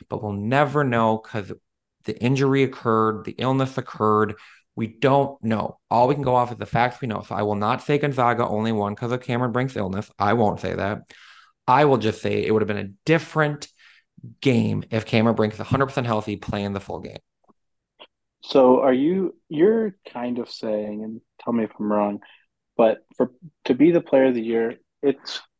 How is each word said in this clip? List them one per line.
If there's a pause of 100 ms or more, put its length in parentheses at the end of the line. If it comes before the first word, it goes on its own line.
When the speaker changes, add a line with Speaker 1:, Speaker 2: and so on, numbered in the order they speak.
(100)
Speaker 1:
but
we'll
never
know
'cause (520)
the
injury
occurred,
the
illness
occurred. (420)
We
don't
know. (120)
All
we
can
go
off
is
the
facts
we
know.
So
I
will
not
say
Gonzaga
only
won
'cause
of
Cameron
Brink's
illness.
I
won't
say
that. (680)
I
will
just
say
it
would
have
been
a (120)
different (720)
game
if
Cameron
Brink
is
a
hundred
percent
healthy
playing
the
full
game. (1200)
Speaker 2:
So
are
you, (120)
you're (100)
kind
of
saying,
and (180)
tell
me
if
I'm
wrong, (560)
but (180)
for, (340)
to
be
the
player
of
the
year, (240)
it's, (180)